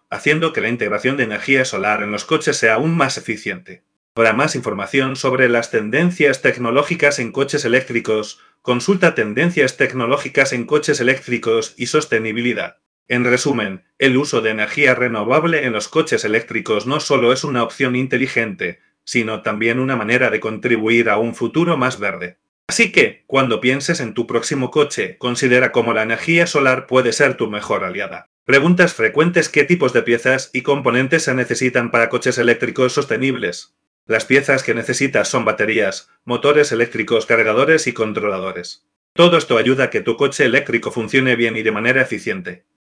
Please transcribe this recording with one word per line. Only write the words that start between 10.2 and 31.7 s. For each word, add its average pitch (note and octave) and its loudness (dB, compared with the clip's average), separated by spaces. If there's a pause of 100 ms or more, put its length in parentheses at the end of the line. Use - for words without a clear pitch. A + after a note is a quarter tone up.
en A#2+ -4
coches D3 0
eléctricos A#2+ -2
y A#2+ -8
sostenibilidad. A2+ -2 (320)
En B2 0
resumen, A#2+ -2 (160)
el C3+ 4
uso C#3 0
de A2 0
energía A#2+ 0
renovable B2 0
en A#2+ -2
los G#2+ -4
coches D#3 0
eléctricos A2 -2
no C#3+ -2
solo A#2+ 2
es - -6
una B2+ -2
opción B2 -2
inteligente, A#2+ -4 (240)
sino A2 -4
también A#2 -2
una C3 -2
manera A#2 0
de G#2+ -2
contribuir A2+ 0
a G#2 2
un A#2 -2
futuro D#3+ 0
más B2+ -2
verde. F2+ -8 (300)
Así - 0
que, B2 2
cuando B2+ 0
pienses C3+ 0
en A2+ -6
tu A#2 -2
próximo A#2+ -2
coche, A2+ -2
considera B2 2
cómo A#2 0
la G#2+ 0
energía E3 0
solar C3 0
puede B2 2
ser C3+ 2
tu A2+ -2
mejor G#2 -4
aliada. F2+ -8 (160)
Preguntas E3 4
frecuentes: D#3 2
¿qué C#3+ 2
tipos E3 2
de A#2+ 4
piezas B2+ 0
y B2+ -6
componentes C3 0
se C3 0
necesitan B2 0